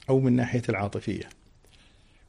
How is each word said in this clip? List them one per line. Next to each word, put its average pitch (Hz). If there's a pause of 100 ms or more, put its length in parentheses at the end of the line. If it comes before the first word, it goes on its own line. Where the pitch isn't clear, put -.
أو 135
من 131
الناحية 123
العاطفية. 101 (1000)